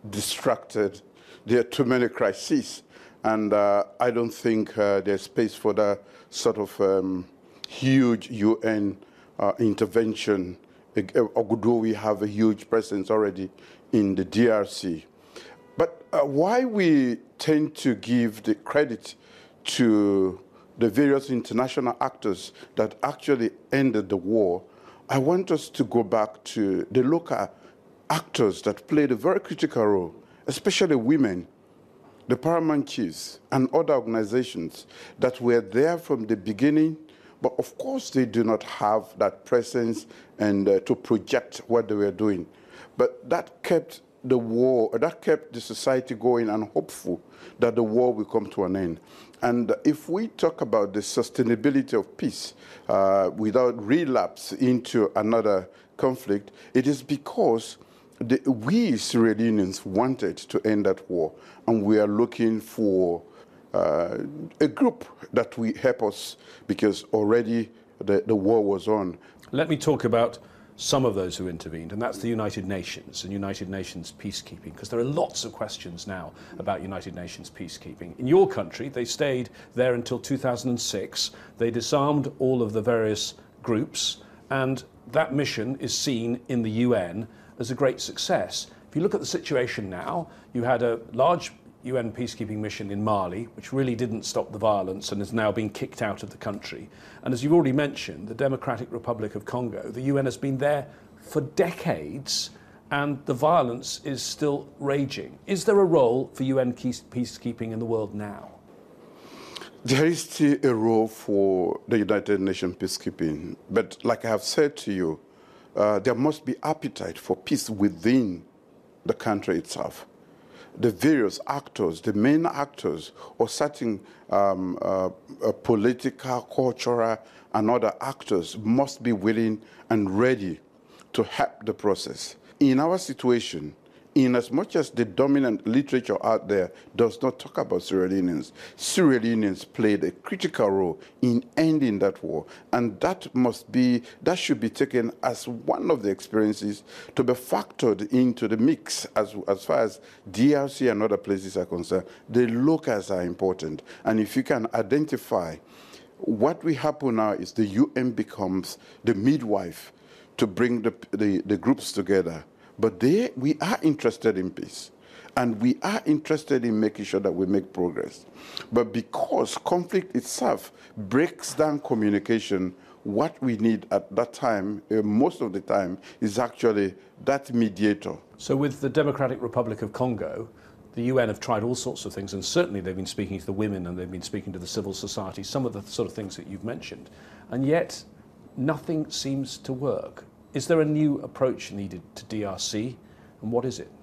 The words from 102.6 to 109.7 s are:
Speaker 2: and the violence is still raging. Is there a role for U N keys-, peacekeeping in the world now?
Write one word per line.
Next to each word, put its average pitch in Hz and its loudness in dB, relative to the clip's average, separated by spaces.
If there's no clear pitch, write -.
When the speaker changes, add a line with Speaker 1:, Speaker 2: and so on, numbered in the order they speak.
Speaker 2:
and 143 -2
the 143 -2
violence 131 2
is 135 -6
still - -2
raging. 143 -4
Is 185 -2
there 202 6
a 196 8
role 131 4
for 135 -4
U 135 2
N 123 0
keys-, - -6
peacekeeping 117 -6
in 110 -6
the 117 -4
world 107 -2
now? 104 -10